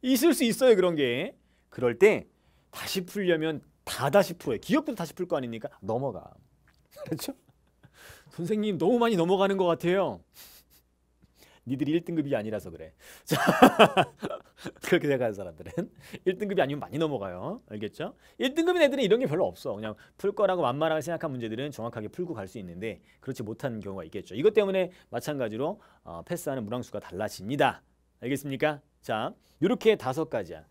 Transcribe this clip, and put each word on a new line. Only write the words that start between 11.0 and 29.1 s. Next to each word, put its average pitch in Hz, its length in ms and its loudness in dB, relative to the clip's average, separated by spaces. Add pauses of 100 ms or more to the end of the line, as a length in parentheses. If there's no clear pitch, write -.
니들이 135 260 -2
일 170 120 0
등급이 147 300 -2
아니라서 107 360 -4
그래. 80 220 -16 (160)
<laughs> - 160 -20
자, - 120 -2 (1500)
그렇게 175 240 2
생각하는 123 280 0
사람들은 92 380 -14 (520)
일 180 140 0
등급이 190 240 -2
아니면 139 180 -2
많이 123 160 -10
넘어가요. 131 720 -4
알겠죠? 107 460 -10 (240)
일 262 160 0
등급인 339 280 2
애들은 277 220 4
이런 208 160 4
게 262 60 0
별로 156 200 0
없어. 98 280 -6
그냥 107 200 -8 (220)
풀 196 160 -2
거라고 190 300 2
만만하게 151 400 0
생각한 160 280 -4
문제들은 120 400 -6
정확하게 113 380 -8
풀고 175 240 -8
갈 101 160 -8
수 120 100 -14
있는데 92 440 -10 (180)
그렇지 131 220 -10
못한 113 380 -8
경우가 95 240 -10
있겠죠. 87 300 -12
이것 185 200 2
때문에 190 360 2 (200)
마찬가지로, 131 680 -4 (260)
어, 85 200 -14
패스하는 139 400 -6
문항수가 107 360 -8
달라집니다. 107 840 -2 (380)
알겠습니까? 139 600 -4 (220)
자, 123 320 -4 (280)